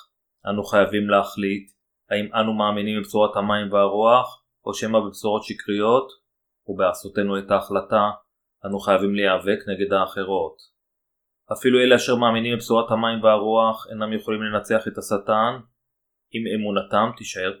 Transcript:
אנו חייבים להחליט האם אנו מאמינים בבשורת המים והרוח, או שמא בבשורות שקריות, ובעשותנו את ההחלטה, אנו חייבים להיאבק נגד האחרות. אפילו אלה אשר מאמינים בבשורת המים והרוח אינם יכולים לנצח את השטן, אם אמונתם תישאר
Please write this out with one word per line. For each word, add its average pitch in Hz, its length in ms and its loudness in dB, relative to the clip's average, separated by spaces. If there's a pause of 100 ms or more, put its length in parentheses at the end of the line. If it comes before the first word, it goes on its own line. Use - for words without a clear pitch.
(500)
אנו 101 140 -2
חייבים 104 460 2
להחליט 101 640 0 (380)
האם 104 240 -4
אנו 110 200 0
מאמינים 104 460 -2
בבשורת 107 360 0
המים 104 380 -2
והרוח, 107 720 2 (200)
או 107 80 -6
שמא 113 260 0
בבשורות 104 440 -4
שקריות, 110 640 0 (600)
ובעשותנו 98 720 -2
את 98 120 -4
ההחלטה, 101 540 0 (600)
אנו 98 140 -4
חייבים 98 360 2
להיאבק 98 440 0 (100)
נגד 98 240 -2
האחרות. 95 640 -2 (960)
אפילו 127 260 4
אלה 127 160 8
אשר 120 200 0
מאמינים 117 400 0
בבשורת 113 360 0
המים 113 320 -2
והרוח 110 680 2
אינם 110 240 -6
יכולים 107 280 -4
לנצח 107 460 -2
את 101 100 -8
השטן, 110 560 -2 (840)
אם 117 80 -4 (120)
אמונתם 104 640 -2
תישאר 95 420 -6